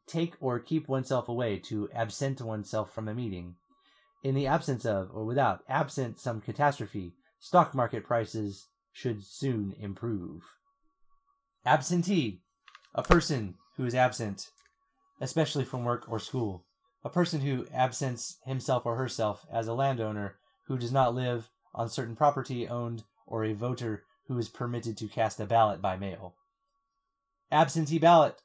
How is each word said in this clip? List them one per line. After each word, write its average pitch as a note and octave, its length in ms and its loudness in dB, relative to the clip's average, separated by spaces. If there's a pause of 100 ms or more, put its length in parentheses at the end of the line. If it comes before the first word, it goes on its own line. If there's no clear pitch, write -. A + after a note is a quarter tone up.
take E3+ 340 -2
or B2 180 0
keep D#3+ 300 -2
oneself C3 400 0
away, A#2 300 0
to G#2 340 -4
absent B2 480 -4
oneself G#2+ 520 -6
from A2 140 -6
a G#2+ 60 -4
meeting. F#2 420 -6 (680)
In C3+ 120 0
the C3+ 120 2
absence C3+ 380 0
of, G2 280 0
or A2 100 -6
without, A#2+ 460 2
absent C3 500 -2
some A2+ 220 -4
catastrophe, A2 760 -2 (240)
stock E3+ 340 6
market A#2+ 300 0
prices G#2+ 640 -2 (240)
should A2 320 -4
soon A2 560 -4
improve. F#2+ 600 -6 (1200)
Absentee, D#3 760 2 (520)
a B2 100 -2
person A#2+ 520 4 (220)
who C3 80 -2
is A#2+ 100 -2
absent, B2 540 0 (720)
especially C#3+ 420 0
from B2 220 -4
work A#2+ 240 -2
or A2+ 100 -2
school. G#2 460 -4 (380)
A D3+ 60 -8
person F3 320 0
who C3+ 320 -2
absents B2+ 720 -2
himself B2+ 400 0
or A#2 100 0
herself A2+ 560 -2
as A2+ 160 -2
a A2+ 60 -2
landowner A2+ 640 -2 (320)
who C3+ 100 -2
does A#2+ 140 -4
not B2+ 240 4
live B2 340 -2 (240)
on A#2 160 -4
certain A#2 260 -6
property C3 520 0
owned A#2 360 -6 (220)
or A2+ 180 -4
a A2 100 0
voter A#2+ 500 -4 (240)
who B2+ 100 -4
is A2+ 120 -4
permitted A#2 480 -6
to G#2+ 100 -6
cast A2 320 -2
a A2 80 -4
ballot G#2+ 340 4
by F#2+ 160 0
mail. F#2 380 -8 (1160)
Absentee D#3 460 4
ballot, D#3+ 480 8